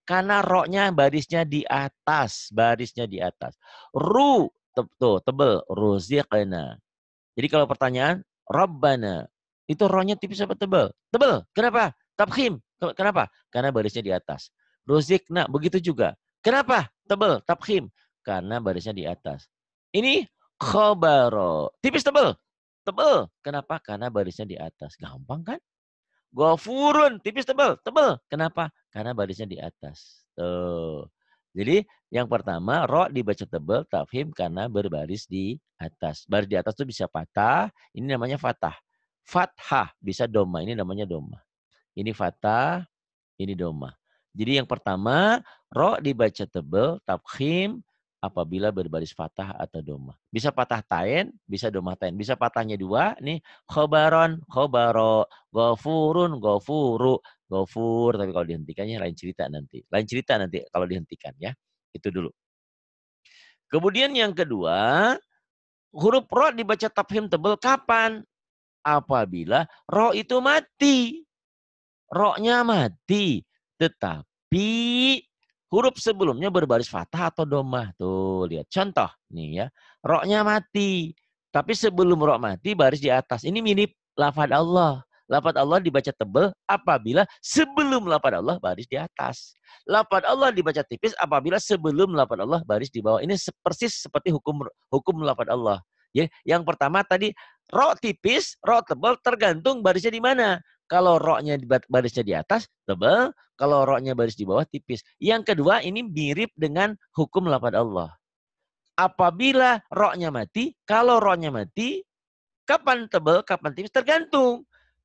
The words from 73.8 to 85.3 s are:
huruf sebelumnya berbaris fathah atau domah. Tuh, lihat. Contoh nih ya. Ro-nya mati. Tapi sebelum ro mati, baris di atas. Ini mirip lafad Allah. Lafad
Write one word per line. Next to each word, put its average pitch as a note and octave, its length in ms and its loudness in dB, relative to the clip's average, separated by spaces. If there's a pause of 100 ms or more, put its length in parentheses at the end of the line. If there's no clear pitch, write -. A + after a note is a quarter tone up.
huruf B3 240 2
sebelumnya F#3 560 0
berbaris B2+ 360 2
fathah D#3+ 440 -4
atau E3 120 -2
domah. C3 520 -4
Tuh, F#2+ 520 -2
lihat. D#2 240 -8
Contoh F#3+ 360 0 (240)
nih E2 320 -8
ya. - 20 -12 (340)
Ro-nya G3+ 440 0
mati. G3 680 -2 (400)
Tapi D3+ 240 -2
sebelum F3+ 480 2
ro C3 160 4
mati, A2+ 320 -4
baris C#3 320 2
di C3 80 2
atas. B2+ 320 -2
Ini G3+ 160 -4
mirip G#3 320 2 (240)
lafad C#3+ 360 0
Allah. D#3+ 520 2 (200)
Lafad C#3+ 320 0